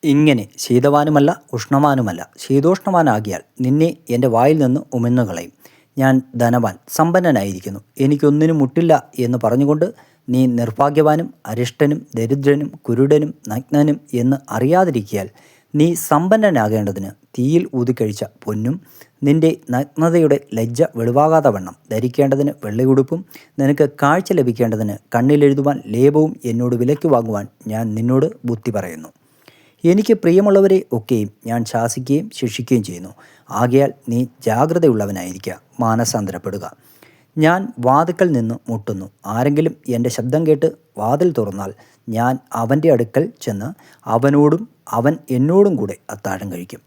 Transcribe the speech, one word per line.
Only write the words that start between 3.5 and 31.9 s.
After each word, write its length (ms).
നിന്നെ 300
എൻ്റെ 180
വായിൽ 300
നിന്ന് 240
ഉമിഴ്ന്നുകളയും. 600
ഞാൻ 180
ധനവാൻ, 380
സമ്പന്നനായിരിക്കുന്നു, 920
എനിക്കൊന്നിനും 600
മുട്ടില്ല 340
എന്ന് 200
പറഞ്ഞുകൊണ്ട് 480
നീ 140
നിർഭാഗ്യവാനും 760
അരിഷ്ടനും 540
ദരിദ്രനും 540
കുരുടനും 520
നഗ്നനും 500
എന്ന് 220
അറിയാതിരിക്കിയാൽ, 800
നീ 120
സമ്പന്നനാകേണ്ടതിന് 1120
തീയിൽ 300
ഊതിക്കഴിച്ച 500
പൊന്നും 360
നിന്റെ 280
നഗ്നതയുടെ 680
ലജ്ജ 280
വെളിവാകാതെ 560
വണ്ണം 240
ധരിക്കേണ്ടതിന് 680
വെള്ളയുടുപ്പും 600
നിനക്ക് 360
കാഴ്ച 380
ലഭിക്കേണ്ടതിന് 640
കണ്ണിലെഴുതുവാൻ 680
ലേപവും 460
എന്നോട് 320
വിലയ്ക്ക് 320
വാങ്ങുവാൻ 380
ഞാൻ 180
നിന്നോട് 320
ബുദ്ധി 260
പറയുന്നു. 400
എനിക്ക് 320
പ്രിയമുള്ളവരെ 640
ഒക്കെയും 380
ഞാൻ 180
ശാസിക്കുകയും 680